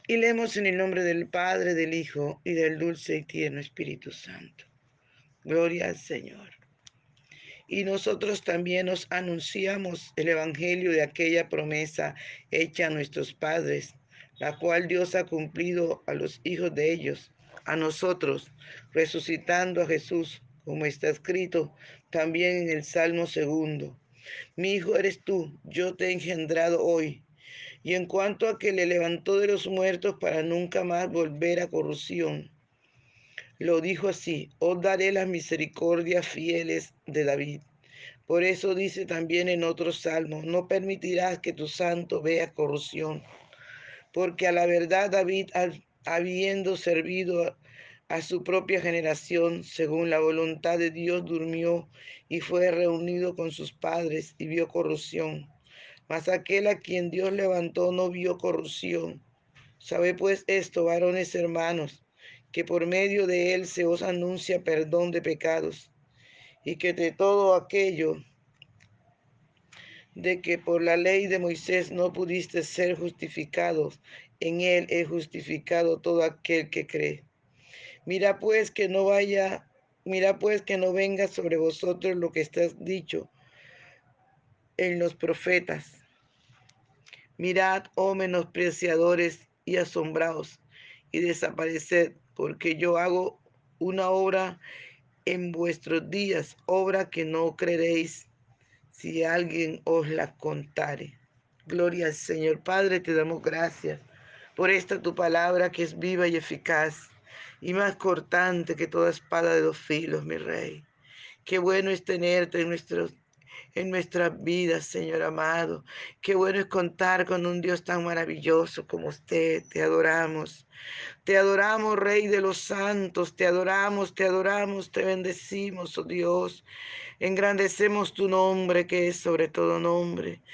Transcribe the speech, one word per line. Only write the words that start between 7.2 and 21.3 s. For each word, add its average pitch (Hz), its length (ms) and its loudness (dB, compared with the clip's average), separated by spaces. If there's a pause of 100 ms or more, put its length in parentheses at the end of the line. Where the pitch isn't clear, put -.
Y 196 180 -4
nosotros 202 580 -2
también 180 460 0
os 180 220 -4
anunciamos 180 1080 -4
el 160 120 0
evangelio 170 640 0
de 160 120 4
aquella 165 480 0
promesa 151 640 -4 (360)
hecha 165 360 0
a 156 40 0
nuestros 143 440 -6
padres, 151 600 -4 (440)
la 147 180 -4
cual 170 320 2
Dios 180 260 0
ha 180 100 2
cumplido 165 840 -2
a 147 80 -4
los 156 300 -6
hijos 170 300 -2
de 151 180 2
ellos, 143 420 -6 (300)
a 156 120 -2
nosotros, 156 760 -2 (420)
resucitando 170 920 0
a 160 40 0
Jesús, 160 560 -2 (220)
como 151 220 -4
está 147 220 -2
escrito 175 680 -2 (360)